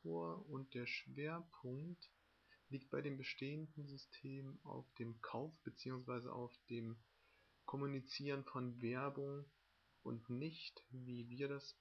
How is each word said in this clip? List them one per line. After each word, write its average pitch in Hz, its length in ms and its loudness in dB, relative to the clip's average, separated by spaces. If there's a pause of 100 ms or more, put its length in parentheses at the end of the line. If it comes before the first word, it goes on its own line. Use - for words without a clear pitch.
vor 82 480 2
und 135 240 -4
der 123 120 0
Schwerpunkt 151 1200 -2 (600)
liegt 135 180 -2
bei 143 120 4
dem 143 140 2
bestehenden 143 720 -2
System 135 760 -6
auf 127 320 -4
dem 117 280 -2
Kauf 147 300 0 (120)
beziehungsweise 127 680 -2
auf 123 240 -2 (120)
dem 113 280 0 (680)
Kommunizieren 139 800 2
von 123 360 0
Werbung 139 640 4 (600)
und 120 260 0
nicht, 156 600 0
wie 123 380 -2
wir 135 200 2
das 139 320 -2